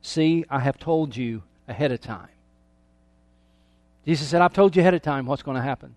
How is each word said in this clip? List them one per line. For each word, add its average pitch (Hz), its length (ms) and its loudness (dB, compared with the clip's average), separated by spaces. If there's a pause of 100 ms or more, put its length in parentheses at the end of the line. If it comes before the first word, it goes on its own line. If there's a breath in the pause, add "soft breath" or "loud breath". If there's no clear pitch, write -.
See, 165 440 0
I 139 120 -4
have 131 180 -2
told 156 400 -2
you 117 240 -6 (260)
ahead 127 240 -2
of 120 80 -6
time." 90 300 -16 (1800)
Jesus 151 220 0
said, 170 160 2
"I've 180 100 2
told 196 220 4
you 180 80 6
ahead 180 100 6
of 170 80 0
time 139 240 -4
what's 135 160 -4
gonna 131 180 -6
happen. 127 380 -8